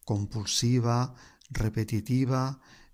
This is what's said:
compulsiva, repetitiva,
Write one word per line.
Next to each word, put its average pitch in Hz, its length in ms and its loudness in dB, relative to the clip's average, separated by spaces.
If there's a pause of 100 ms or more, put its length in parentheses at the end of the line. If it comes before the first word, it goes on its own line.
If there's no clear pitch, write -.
compulsiva, 120 1080 0 (340)
repetitiva, 123 1120 0 (340)